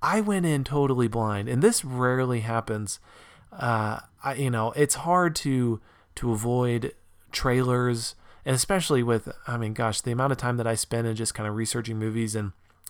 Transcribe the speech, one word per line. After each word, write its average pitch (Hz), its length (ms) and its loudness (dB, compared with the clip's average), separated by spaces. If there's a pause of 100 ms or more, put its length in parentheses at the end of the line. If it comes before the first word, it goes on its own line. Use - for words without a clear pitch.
I 196 200 0
went 202 240 0
in 147 180 2
totally 131 460 2
blind, 107 400 -2
and 127 120 2
this 226 220 4
rarely 127 560 0
happens. 110 600 -4 (500)
Uh, 110 480 -2 (240)
I, 143 120 -4
you 131 140 0
know, 113 220 0
it's 147 240 2
hard 175 420 2
to, 123 440 0 (340)
to 120 160 -2
avoid 120 640 0 (380)
trailers, 123 840 0 (300)
and 131 100 2
especially 151 480 2
with, 117 260 0 (160)
I 120 120 -2
mean, 110 160 -2
gosh, 110 280 -2
the 120 120 -2
amount 131 180 2
of 127 60 0
time 123 200 0
that 117 80 0
I 113 80 2
spend 117 320 -2
in 113 100 -2
just 110 200 -4
kinda 107 160 -4
researching 113 480 -2
movies 110 340 -2
and 104 200 -4 (360)